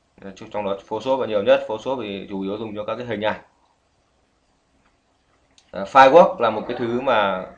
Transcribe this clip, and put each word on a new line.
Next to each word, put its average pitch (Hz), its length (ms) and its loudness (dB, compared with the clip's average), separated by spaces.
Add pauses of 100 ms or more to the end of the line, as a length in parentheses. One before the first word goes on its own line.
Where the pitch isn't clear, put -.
(220)
Ờ, 98 100 -16 (200)
trong 104 140 -6
đó 98 200 -4
Photoshop 127 340 -2
là 113 80 -4
nhiều 104 160 -2
nhất. 135 240 4
Photoshop 127 340 -6
thì 98 280 -8
chủ 98 120 -6
yếu 98 160 -4
dùng 107 180 -10
cho 104 80 -8
các 110 120 -6
cái 123 100 -8
hình 110 160 -6
ảnh. 104 200 -2 (2250)
Ờ, 95 120 -8
Firework 139 560 6
là 117 100 2
một 110 180 -4
cái 120 100 -6
thứ 120 240 -4
mà 101 440 0 (120)